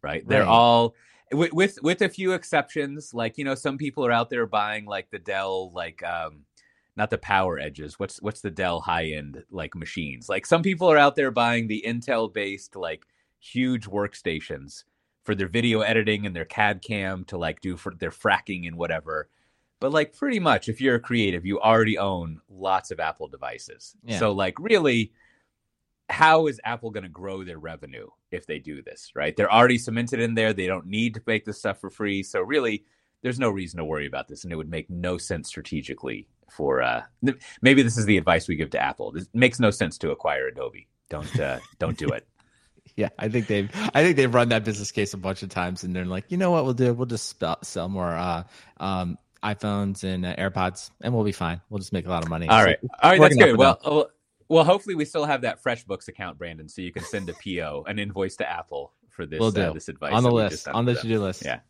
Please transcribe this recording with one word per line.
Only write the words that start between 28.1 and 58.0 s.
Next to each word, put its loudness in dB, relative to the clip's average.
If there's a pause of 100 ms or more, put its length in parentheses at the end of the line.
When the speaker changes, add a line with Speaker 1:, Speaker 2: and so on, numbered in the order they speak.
Speaker 1:
if -8
they -8
do -14
this, -20
right? -2
They're 4
already 8
cemented -4
in 0
there. 4
They -2
don't -2
need -2
to -10
make 0
this -8
stuff -4
for -12
free. -4
So -2
really, 0 (380)
there's -4
no 2
reason -4
to -4
worry -4
about -8
this, -18
and -10
it -6
would -8
make -8
no -4
sense -6
strategically -10 (240)
for, 0
uh, -2 (220)
th-, 0 (260)
maybe 6
this 2
is 0
the 6
advice 2
we -2
give -4
to -2
Apple. -6
This -10
makes 2
no 6
sense -4
to -4
acquire -4
Adobe. -10 (220)
Don't, -6
uh, -4
Speaker 2:
<laughs> -20
Speaker 1:
don't -2
do -6
it. -6 (720)
Speaker 2:
Yeah, -2
I -4
think 0
they've, 0 (240)
I 6
think 6
they've 4
run 6
that 2
business -4
case -2
a -10
bunch -6
of -10
times, -4
and -4
they're -4
like, -6
"You -2
know 2
what 2
we'll 0
do? 4
We'll -2
just -6
spe-, -4
sell -6
more, -2
uh, -2 (360)
um, -4 (280)
iPhones -4
and, -4
uh, -6
AirPods, -4 (120)
and -2
we'll 2
be 0
fine. -4 (100)
We'll -8
just -10
make -2
a -6
lot -2
of -6
money." -4
Speaker 1:
All 10
Speaker 2:
So 10
Speaker 1:
right. 4
Speaker 2:
it's -8
Speaker 1:
All 8
right, 8
Speaker 2:
working 10
Speaker 1:
that's 10
Speaker 2:
out 4
Speaker 1:
good. 2
Speaker 2:
for 8
them. 6
Speaker 1:
Well, 2
uh, 2 (440)
well, 8
hopefully 2
we 0
still -2
have 0
that -4
FreshBooks -4
account, -10
Brandon, -12
so -12
you -8
can -10
send -6
a -10
P -6
O, -8
an -6